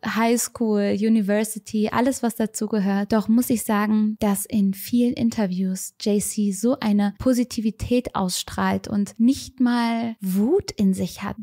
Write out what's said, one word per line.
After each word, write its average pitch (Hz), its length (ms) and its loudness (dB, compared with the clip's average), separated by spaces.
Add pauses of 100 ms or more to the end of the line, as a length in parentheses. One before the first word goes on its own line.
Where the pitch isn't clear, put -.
Highschool, 214 960 0
University, 214 920 0
alles, 254 320 0
was 226 140 -2
dazugehört. 208 760 -2
Doch 214 160 2
muss 233 220 2
ich 226 140 0
sagen, 214 560 0
dass 202 260 0
in 196 280 0
vielen 240 400 0
Interviews 185 840 -2
J 208 220 2
C 202 300 -2
so 220 280 0
eine 202 380 2
Positivität 240 960 0
ausstrahlt 190 760 -2
und 202 300 -4
nicht 240 420 0
mal 233 600 0
Wut 208 520 0
in 190 220 2
sich 190 280 -6
hat. 202 200 -6